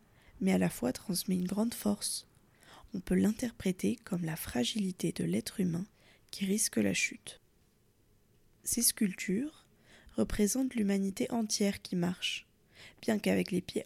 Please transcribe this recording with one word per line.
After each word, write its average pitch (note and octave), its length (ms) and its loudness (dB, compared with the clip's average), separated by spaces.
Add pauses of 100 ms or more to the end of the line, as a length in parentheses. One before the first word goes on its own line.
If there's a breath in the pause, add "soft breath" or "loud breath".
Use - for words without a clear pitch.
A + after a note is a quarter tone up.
(420 soft breath)
mais F#3+ 100 4
à F#3 60 6
la F3+ 100 4
fois B3 240 -2
transmet F#3 440 -2
une F3+ 120 0
grande G#3 260 0
force. - 540 -2 (640 loud breath)
On F#3+ 60 -6
peut - 140 0
l'interpréter G3+ 880 0
comme F3 220 -4
la D#3+ 100 -4
fragilité G3+ 760 -2
de F3+ 120 -4
l'être F#3+ 360 -2
humain F3+ 260 -2 (440 soft breath)
qui - 140 -6
risque G3+ 320 0
la G3+ 160 2
chute. - 480 -4 (1200)
Ces - 180 0
sculptures G#3+ 840 0 (500 soft breath)
représentent A3 600 2
l'humanité G3 560 0
entière G#3+ 500 0
qui - 160 -6
marche. - 500 -2 (540 loud breath)
Bien A3 180 0
qu'avec F#3+ 320 2
les F3+ 120 0
pieds - 240 -4